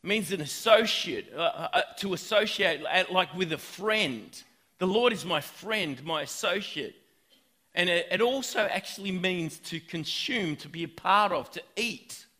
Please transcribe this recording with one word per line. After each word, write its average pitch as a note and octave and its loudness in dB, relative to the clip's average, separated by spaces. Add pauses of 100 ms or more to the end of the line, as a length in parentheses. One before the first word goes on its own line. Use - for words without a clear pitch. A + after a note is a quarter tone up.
Means G3 0
an F3 -2
associate, G#3 4
uh, D#3 -4
uh, E3 0
uh, - 6 (160)
to G3 -2
associate, G3 2
uh, F#3 4
like, F3+ 2
with F3 0
a D3+ -2
friend. F3+ -2 (340)
The F3+ 0
Lord A#3 4
is D#3 -6
my D#3+ 0
friend, E3 -4
my D#3 -2
associate. F3+ -4 (800)
And F3 2
it, F3 2
it F#3 2
also B3+ 0
actually G3 -2
means F3+ -2
to E3 -8
consume, E3 -4
to - -16
be E3 -8
a D#3+ -6
part G3 2
of, - -2
to - -12 (120)
eat. - -6 (140)